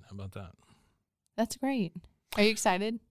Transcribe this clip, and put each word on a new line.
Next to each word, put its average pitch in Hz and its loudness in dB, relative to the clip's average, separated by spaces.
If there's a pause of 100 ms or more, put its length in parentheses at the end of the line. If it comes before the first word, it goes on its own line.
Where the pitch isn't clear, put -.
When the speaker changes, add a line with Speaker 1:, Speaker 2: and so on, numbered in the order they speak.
Speaker 1:
How - -16
about 98 -10
that? 92 -12 (840)
Speaker 2:
That's 226 -2
great. 262 -2 (440)
Are 208 6
you 214 8
excited? 214 0 (100)